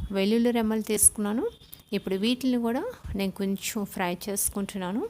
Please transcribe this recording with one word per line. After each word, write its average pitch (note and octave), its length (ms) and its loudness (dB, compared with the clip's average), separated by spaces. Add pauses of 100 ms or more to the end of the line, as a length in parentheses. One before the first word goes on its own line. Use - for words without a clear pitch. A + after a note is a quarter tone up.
(160)
వెల్లుల్లి A3 400 4
రెమ్మలు A3 280 2 (100)
తీసుకున్నాను. G#3+ 500 2 (540)
ఇప్పుడు F#3+ 260 -2
వీటిని B3 420 2
కూడా A#3+ 160 0 (380)
నేను F#3+ 220 0
కొంచెం G3 380 -2 (140)
ఫ్రై F3+ 200 0 (120)
చేసుకుంటున్నాను. G3+ 840 -2